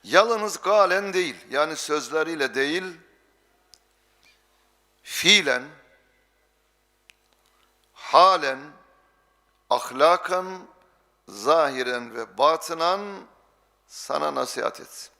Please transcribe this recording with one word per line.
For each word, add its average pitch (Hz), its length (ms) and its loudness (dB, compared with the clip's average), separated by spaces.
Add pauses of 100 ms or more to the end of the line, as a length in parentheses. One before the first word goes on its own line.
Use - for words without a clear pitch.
Yalnız 208 560 2
galen 196 520 2
değil, 175 240 -2 (140)
yani 151 260 -2
sözleriyle 151 760 -4
değil, 147 300 -2 (2250)
fiilen, 156 600 2 (2250)
halen, 156 640 4 (1120)
ahlakan, 170 760 2 (840)
zahiren 123 840 0
ve 107 240 -10
batınan 165 600 0 (880)
sana 147 480 -6
nasihat 127 460 -6
etsin. - 400 -20